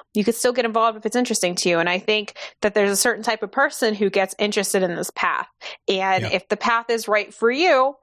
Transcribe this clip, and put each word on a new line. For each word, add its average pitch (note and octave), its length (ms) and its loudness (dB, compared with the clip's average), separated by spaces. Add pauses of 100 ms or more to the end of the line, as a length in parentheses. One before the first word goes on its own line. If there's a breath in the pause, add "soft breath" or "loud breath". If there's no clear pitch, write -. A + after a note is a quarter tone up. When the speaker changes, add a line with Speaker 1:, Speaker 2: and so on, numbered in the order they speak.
(140)
Speaker 1:
You G#3 100 2
could A#3 120 2
still B3 160 0
get A#3+ 120 0
involved A3 320 2
if G#3+ 80 -8
it's A3 120 -4
interesting A3 400 0
to - 120 0
you. E3+ 120 4
And E3+ 80 0
I F3+ 100 0
think G#3+ 360 -2 (280 loud breath)
that G#3 120 0
there's G3+ 180 4
a G3 40 -2
certain A3 280 0
type A3 180 -4
of G3+ 100 -8
person C4+ 420 0
who G3+ 160 0
gets F#3+ 280 0
interested G#3 440 0
in F3+ 120 0
this - 200 -6
path. - 340 -2 (400 loud breath)
And F#3+ 340 0
Speaker 2:
Yeah. - 80 -6
Speaker 1:
if - 180 -4
the G#3 80 -2
path A#3 320 0
is A3+ 200 -2
right G#3 260 0
for A3+ 160 2
you, C#4 520 4